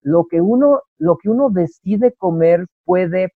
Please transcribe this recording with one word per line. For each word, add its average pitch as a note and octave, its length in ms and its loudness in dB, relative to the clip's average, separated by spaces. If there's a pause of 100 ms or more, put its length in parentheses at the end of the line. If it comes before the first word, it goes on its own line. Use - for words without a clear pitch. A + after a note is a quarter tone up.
lo E3 260 0
que E3+ 140 -2
uno, C4 420 2 (140)
lo E3+ 220 0
que G3+ 100 -8
uno B3 220 0
decide G3 640 -2
comer E3+ 520 0 (180)
puede F3+ 540 -2